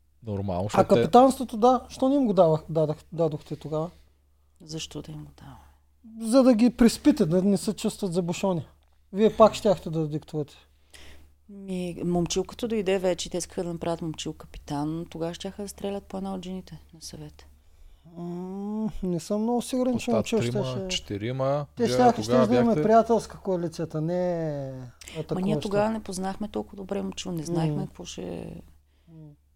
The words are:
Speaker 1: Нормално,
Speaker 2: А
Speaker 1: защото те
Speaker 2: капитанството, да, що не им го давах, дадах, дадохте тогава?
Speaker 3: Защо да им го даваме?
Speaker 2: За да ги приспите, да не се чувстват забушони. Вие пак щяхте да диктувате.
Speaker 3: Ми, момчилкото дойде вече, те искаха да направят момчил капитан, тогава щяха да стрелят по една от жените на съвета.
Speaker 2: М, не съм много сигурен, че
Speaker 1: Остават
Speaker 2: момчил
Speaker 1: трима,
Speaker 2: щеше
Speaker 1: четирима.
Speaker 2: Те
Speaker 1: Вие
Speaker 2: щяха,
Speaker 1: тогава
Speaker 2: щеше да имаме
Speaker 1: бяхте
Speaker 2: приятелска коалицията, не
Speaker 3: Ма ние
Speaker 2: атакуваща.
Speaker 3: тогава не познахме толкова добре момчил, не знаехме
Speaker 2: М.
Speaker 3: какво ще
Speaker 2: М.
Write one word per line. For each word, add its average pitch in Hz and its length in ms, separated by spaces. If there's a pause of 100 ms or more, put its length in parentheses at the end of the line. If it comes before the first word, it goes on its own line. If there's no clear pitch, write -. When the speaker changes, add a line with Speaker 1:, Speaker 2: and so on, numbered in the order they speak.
(240)
Speaker 1:
Нормално, 101 380
Speaker 2:
А - 20
Speaker 1:
защото 185 320
те 117 60
Speaker 2:
капитанството, 247 560
да, 240 320
що - 200
не 277 60
им 285 120
го 208 60
давах, 160 360
дадах, 156 280 (140)
дадохте 156 440
тогава? 156 340 (720)
Speaker 3:
Защо 156 400
да 156 100
им 151 140
го 147 120
даваме? 220 920
Speaker 2:
За 262 120
да 254 100
ги 226 160
приспите, - 560
да 175 160
не 196 160
се 214 160
чувстват 202 400
забушони. 175 540 (460)
Вие 214 240
пак 214 160
щяхте 180 360
да 160 180
диктувате. 151 460 (960)
Speaker 3:
Ми, 185 560
момчилкото 175 640
дойде 196 320
вече, 180 300
те - 80
искаха 175 260
да 175 100
направят 170 280
момчил 156 320
капитан, 156 760
тогава 165 240
щяха 196 280
да 202 80
стрелят 202 340
по 196 140
една 196 180
от 180 100
жените 180 360 (120)
на 160 80
съвета. - 440 (720)
Speaker 2:
М, 190 720 (120)
не 175 160
съм 208 220
много 233 200
сигурен, 254 320
че 233 180
Speaker 1:
Остават 220 200
Speaker 2:
момчил 151 200
Speaker 1:
трима, 127 140
Speaker 2:
щеше 131 320
Speaker 1:
четирима. 131 680 (100)
Speaker 2:
Те 240 80
Speaker 1:
Вие 233 100
Speaker 2:
щяха, 240 280
Speaker 1:
тогава - 20 (200)
Speaker 2:
щеше 214 60
да 240 60
имаме 240 140
Speaker 1:
бяхте 151 140
Speaker 2:
приятелска 226 560
коалицията, 170 600
не 160 720
Speaker 3:
Ма 131 100 (300)
ние - 100
Speaker 2:
атакуваща. 185 380
Speaker 3:
тогава 208 300
не 220 140
познахме 190 440
толкова 208 280
добре 196 260
момчил, 185 300
не 165 120
знаехме 160 380
Speaker 2:
М. 151 60
Speaker 3:
какво - 180
ще 175 560 (460)
Speaker 2:
М. 160 200 (280)